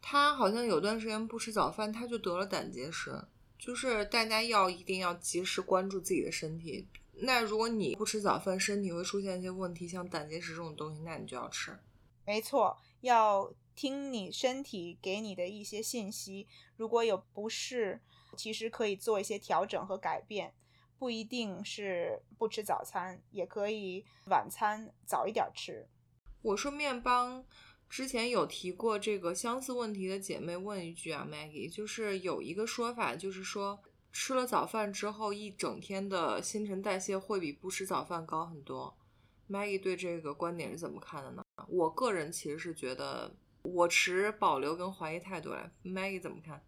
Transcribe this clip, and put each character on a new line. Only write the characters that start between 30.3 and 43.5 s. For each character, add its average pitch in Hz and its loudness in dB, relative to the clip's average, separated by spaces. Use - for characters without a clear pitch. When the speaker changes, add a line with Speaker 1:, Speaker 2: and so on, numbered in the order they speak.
Speaker 1:
妹 170 -4
问 190 -4
一 165 -8
句 170 -8
啊， 139 -4
Maggie， 151 -8
就 208 -8
是 208 -2
有 170 0
一 156 -6
个 208 0
说 233 0
法， 170 0
就 190 -4
是 185 -8
说 202 -4
吃 - -2
了 254 4
早 190 4
饭 208 -2
之 202 -2
后 208 -2
一 208 -6
整 190 -4
天 196 -4
的 160 2
新 214 -2
陈 196 -2
代 196 2
谢 196 0
会 190 0
比 151 -2
不 180 -8
吃 190 -4
早 151 0
饭 165 -4
高 160 -2
很 160 -12
多。 131 -8
Maggie 202 0
对 190 2
这 175 -2
个 151 -4
观 170 -2
点 160 -4
是 165 -8
怎 165 -4
么 147 -10
看 - -12
的 127 -12
呢？ 123 -12
我 165 4
个 247 2
人 160 -2
其 - -6
实 151 -4
是 165 -6
觉 131 -4
得， 131 -6